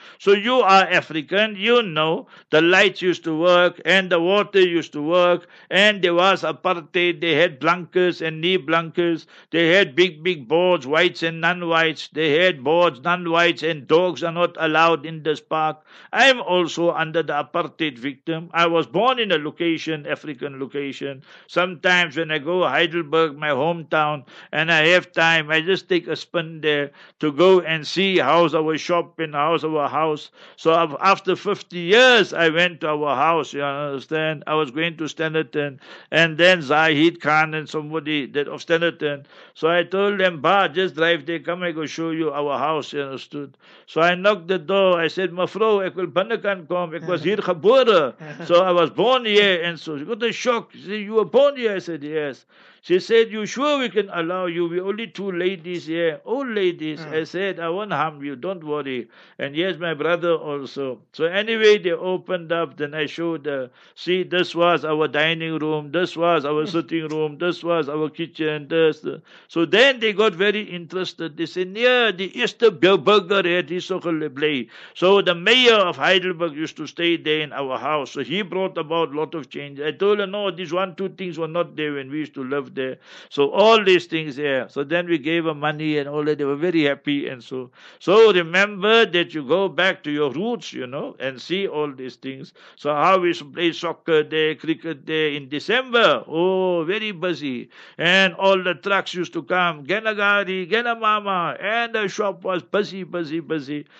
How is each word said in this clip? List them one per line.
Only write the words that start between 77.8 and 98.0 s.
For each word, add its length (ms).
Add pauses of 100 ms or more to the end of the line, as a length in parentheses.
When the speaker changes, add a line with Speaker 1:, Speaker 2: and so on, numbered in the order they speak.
Speaker 1:
So 100
he 220
brought 340
about 340
a 60
lot 160
of 160
change. 320
I 80
told 300
her, 80
"No, 240
these 200
one, 240
two 140
things 300
were 200
not 160
there." 200
When 160
we 80
used 160
to 80
live 320
there. 220 (320)
So 200
all 340
these 220
things 300
there. 340
So 140
then 240
we 100
gave 280
her 100
money 420
and 100
all 180
that. 120
They 80
were 100
very 280
happy 440
and 160
so. 280 (280)
So 320
remember 760
that 280
you 100
go 240
back 360
to 80
your 200
roots, 420
you 120
know, 340
and 220
see 260
all 240
these 240
things. 380 (220)
So 180
how 260
we 100
used 100
to 60
play 260
soccer 520
there, 320
cricket 500
there 240
in 200
December. 800
Oh, 560
very 280
busy. 580 (280)
And 380